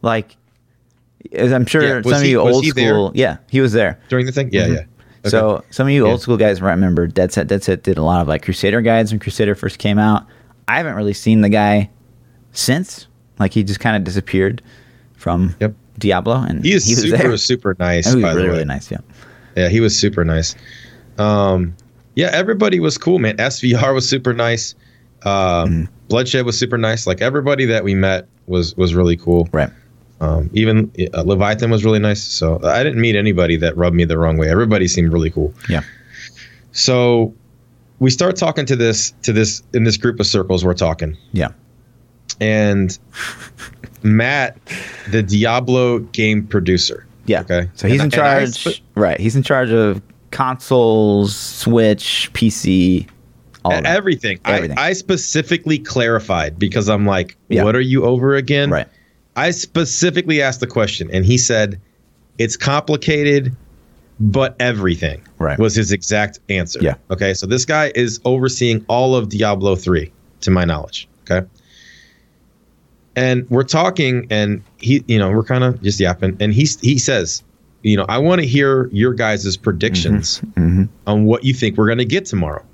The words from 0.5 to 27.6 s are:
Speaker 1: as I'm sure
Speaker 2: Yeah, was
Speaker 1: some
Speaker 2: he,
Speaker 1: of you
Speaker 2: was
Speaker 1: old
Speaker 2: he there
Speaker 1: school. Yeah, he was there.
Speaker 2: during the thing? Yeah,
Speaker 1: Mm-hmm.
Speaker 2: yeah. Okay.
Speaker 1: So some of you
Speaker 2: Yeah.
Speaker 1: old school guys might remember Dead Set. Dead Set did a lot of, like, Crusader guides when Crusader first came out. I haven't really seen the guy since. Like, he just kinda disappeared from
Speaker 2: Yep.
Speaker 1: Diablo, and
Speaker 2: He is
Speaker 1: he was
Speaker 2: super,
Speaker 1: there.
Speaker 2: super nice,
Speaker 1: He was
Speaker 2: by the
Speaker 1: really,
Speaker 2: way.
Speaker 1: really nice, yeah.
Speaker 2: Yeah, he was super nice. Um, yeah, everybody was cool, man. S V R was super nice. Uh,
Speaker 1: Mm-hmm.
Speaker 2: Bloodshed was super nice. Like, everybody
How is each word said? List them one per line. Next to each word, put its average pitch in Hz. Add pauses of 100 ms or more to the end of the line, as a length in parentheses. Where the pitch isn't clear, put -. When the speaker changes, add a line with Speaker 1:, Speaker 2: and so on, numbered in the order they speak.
Speaker 1:
as 123
I'm 127
sure 156
Speaker 2:
Yeah, 139
was 120
Speaker 1:
some 143
Speaker 2:
he, 139
Speaker 1:
of -
you 120
Speaker 2:
was 123
Speaker 1:
old 135
Speaker 2:
he 156
there 123
Speaker 1:
school. 101
Yeah, 110 (140)
he 131
was 127
there. 104
Speaker 2:
during 127
the 131
thing? 135
Yeah, 95
Speaker 1:
Mm-hmm. 85
Speaker 2:
yeah. 80
Okay. -
Speaker 1:
So 107
some -
of 139
you 139
Speaker 2:
Yeah. 107
Speaker 1:
old 120
school 120
guys 101
might 95
remember 87
Dead 90
Set. 78
Dead 98
Set 92
did 92
a 78
lot 85
of, 80
like, 78
Crusader 98
guides 113
when 107
Crusader 104
first -
came 104
out. 107 (440)
I 123
haven't 156
really 104
seen 110
the 101
guy 104 (640)
since. - (320)
Like, 98
he 107
just 98
kinda 107
disappeared 95 (520)
from 87
Speaker 2:
Yep. 107 (260)
Speaker 1:
Diablo, 117
and -
Speaker 2:
He -
is -
Speaker 1:
he 113
was 117
Speaker 2:
super, 110
Speaker 1:
there. 113
Speaker 2:
super 101
nice, 87
Speaker 1:
He 127
was 123
Speaker 2:
by 87
the 82
Speaker 1:
really, 92
Speaker 2:
way. 87
Speaker 1:
really 80
nice, 67
yeah. - (580)
Speaker 2:
Yeah, 90
he 107
was 107
super 98
nice. 80 (640)
Um, 98 (400)
yeah, 175
everybody 190
was 160
cool, 175
man. 110
S 123
V 123
R 135
was 131
super 127
nice. 117 (500)
Uh, 92
Speaker 1:
Mm-hmm. 82 (240)
Speaker 2:
Bloodshed 127
was 117
super 123
nice. 113
Like, 92
everybody 135